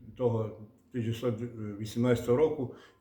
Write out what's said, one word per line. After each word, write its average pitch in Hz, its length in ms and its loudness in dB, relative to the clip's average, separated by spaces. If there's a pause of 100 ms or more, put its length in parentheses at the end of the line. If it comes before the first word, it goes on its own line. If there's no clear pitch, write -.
(180)
того 110 500 -2 (240)
тисяча 113 200 -2
шістсот 113 300 -2 (380)
вісімнадцятого 120 580 2
року, 151 380 2 (260)